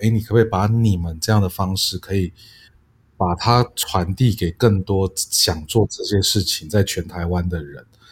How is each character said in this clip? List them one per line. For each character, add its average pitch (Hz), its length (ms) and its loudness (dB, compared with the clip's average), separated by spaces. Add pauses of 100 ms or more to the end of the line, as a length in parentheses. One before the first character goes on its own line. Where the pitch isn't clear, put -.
哎， 110 80 2
你 113 120 0
可 110 80 -8
不 104 60 2
可 117 60 6
以 - 40 8
把 98 220 0
你 110 280 4
们 85 240 -4
这 110 140 0
样 107 80 4
的 95 80 2
方 95 260 -4
式， - 220 -4
可 95 180 -6
以 90 160 -2 (840)
把 87 180 0
它 120 300 4 (100)
传 92 400 -2
递 120 180 2
给 85 180 -2
更 101 300 4
多 95 340 0
想 - 500 -2
做 107 240 2
这 - 160 -10
些 101 160 0
事 98 200 0
情 85 280 -6
在 104 120 2
全 92 240 -2
台 87 200 -8
湾 90 240 0
的 85 120 -4
人？ 71 220 -16 (280)